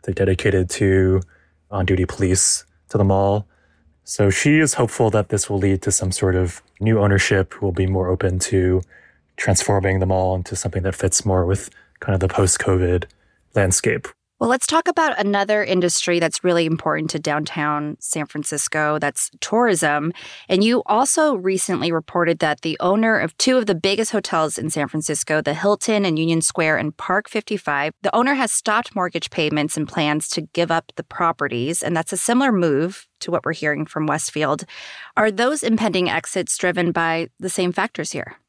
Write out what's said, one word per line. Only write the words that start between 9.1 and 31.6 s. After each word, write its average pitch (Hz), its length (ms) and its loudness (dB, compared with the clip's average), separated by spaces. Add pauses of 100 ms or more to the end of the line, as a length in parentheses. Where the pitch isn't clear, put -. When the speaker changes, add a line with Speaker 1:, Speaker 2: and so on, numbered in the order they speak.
Speaker 1:
transforming 95 600 2
the 92 60 2
mall 92 280 2
into 92 200 -6
something 95 280 -4
that 95 120 -2
fits - 300 -2
more 92 220 2
with 98 240 -2 (300)
kind - 120 -4
of 92 80 0
the 95 80 0
post-covid 90 760 2 (500)
landscape. 98 520 0 (320)
Speaker 2:
Well, 233 120 0
let's 254 160 2
talk 330 220 2
about 320 320 0
another 202 420 2
industry 175 560 0
that's 165 240 -2
really 170 240 2
important 156 440 -2
to 156 100 -4
downtown 151 800 -4
San 151 260 -6
Francisco, 151 720 -2
that's 147 400 -4
tourism. 170 720 0 (360)
And 190 160 4
you 233 220 4
also 269 500 2
recently 185 560 -2
reported 165 480 0
that 151 220 0
the 160 180 -4
owner 214 400 2
of - 180 -4
two 254 180 4
of 233 100 2
the 196 100 2
biggest 196 340 0
hotels 160 480 -2
in 156 100 -4
San 147 200 -2
Francisco, 156 540 -2
the 147 120 -2
Hilton 202 500 0
in 165 120 0
Union 160 240 2
Square 156 380 0
and 151 180 -4
Parc 196 320 -2
fifty-five, 156 640 -4 (100)
the 196 100 0
owner 254 220 2
has 262 160 -2
stopped - 460 -2
mortgage 180 340 -4
payments 151 460 -2
and 151 100 -4
plans 151 440 -2
to - 100 -4
give 165 320 -2
up 165 240 -2
the 165 80 -10
properties. 147 760 -2